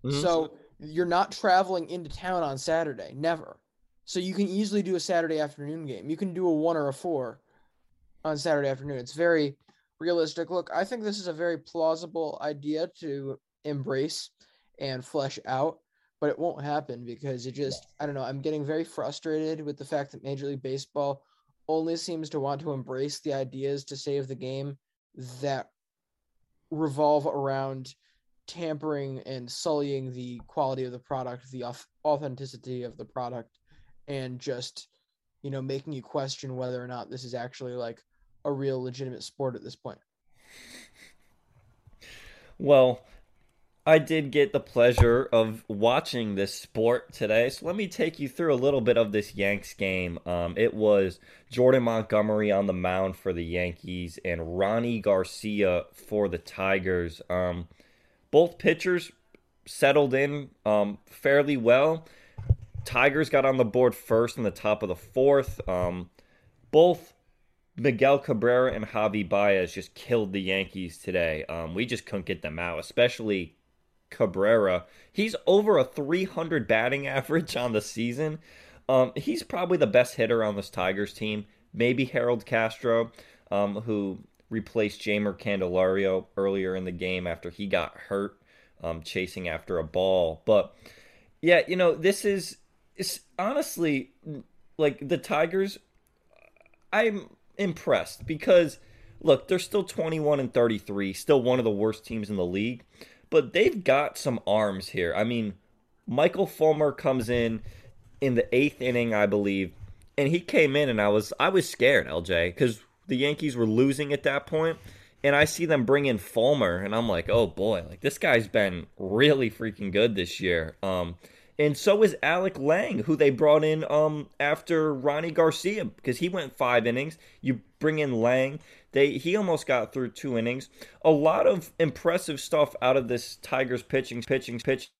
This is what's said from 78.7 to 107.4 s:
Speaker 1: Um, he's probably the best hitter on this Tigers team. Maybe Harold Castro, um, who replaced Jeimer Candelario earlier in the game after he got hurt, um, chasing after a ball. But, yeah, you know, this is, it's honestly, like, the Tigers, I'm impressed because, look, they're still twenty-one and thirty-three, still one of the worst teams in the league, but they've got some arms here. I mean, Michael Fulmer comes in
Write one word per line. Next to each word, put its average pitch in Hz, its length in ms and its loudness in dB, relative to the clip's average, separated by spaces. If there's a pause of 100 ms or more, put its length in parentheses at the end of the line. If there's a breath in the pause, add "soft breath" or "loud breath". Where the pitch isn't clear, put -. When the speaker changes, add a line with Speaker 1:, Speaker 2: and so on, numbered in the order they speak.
Speaker 1:
Um, 131 300 4
he's 320 260 -4
probably 175 360 -2
the 143 80 4
best 123 300 2
hitter 113 280 2
on 104 100 0
this 98 140 -8
Tigers 95 460 -4
team. 107 320 -6 (260 soft breath)
Maybe 123 320 2
Harold 120 400 -2
Castro, 113 680 0 (380 loud breath)
um, 101 300 0
who 101 380 -4 (320)
replaced 107 500 -4
Jeimer 104 360 -2
Candelario 95 920 0 (100)
earlier 98 400 -2
in 92 80 -6
the 90 80 -6
game 90 340 -4
after 85 220 -6
he 98 180 -8
got 92 300 -2
hurt, 101 420 -6 (440 soft breath)
um, 82 180 -6
chasing 92 480 -6
after 82 300 -4
a 80 60 -2
ball. 90 600 0
But, 104 320 4 (640 soft breath)
yeah, 170 260 6
you 180 80 -4
know, 175 200 4
this 190 320 0
is, 196 320 -2 (360)
it's - 260 -8 (160)
honestly, 170 760 -2 (640)
like, 143 300 0
the 170 100 2
Tigers, 175 600 -2 (1120)
I'm 208 380 0 (280)
impressed 160 680 0
because, 165 520 4 (420 soft breath)
look, 139 280 4
they're 185 100 2
still 196 240 -2
twenty-one 160 560 0
and 123 160 -4
thirty-three, 101 600 0
still 139 280 4
one 127 160 2
of 120 60 0
the 113 80 4
worst 107 340 -2
teams 107 240 -6
in 101 60 -2
the 90 80 0
league, 107 400 -2 (460 loud breath)
but 151 220 2
they've 220 300 2
got 139 340 2
some 123 300 -2
arms 101 440 0
here. 85 260 -2
I 107 80 2
mean, 113 300 -2 (520)
Michael 147 400 2
Fulmer 151 460 2
comes 127 360 -2
in 117 340 0 (580 loud breath)